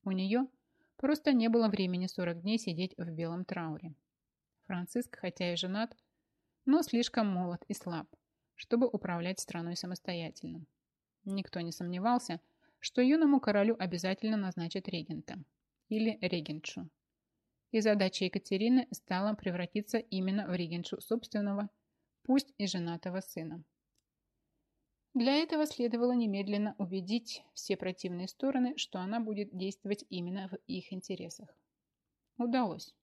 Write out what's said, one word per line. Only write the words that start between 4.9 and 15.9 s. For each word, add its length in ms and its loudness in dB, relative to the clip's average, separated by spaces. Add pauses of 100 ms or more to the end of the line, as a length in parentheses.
хотя 360 -4
и 40 -2
женат, 400 -4 (680)
но 180 6
слишком 440 2
молод 400 -2
и 80 -4
слаб – 320 -6 (480)
чтобы 340 2
управлять 520 -2
страной 360 -4
самостоятельно. 880 -8 (600)
Никто 360 -4
не 120 -4
сомневался, 680 0 (400)
что 220 2
юному 380 8
королю 380 4
обязательно 580 0
назначат 520 -4
регента 540 -6 (460)
или 320 0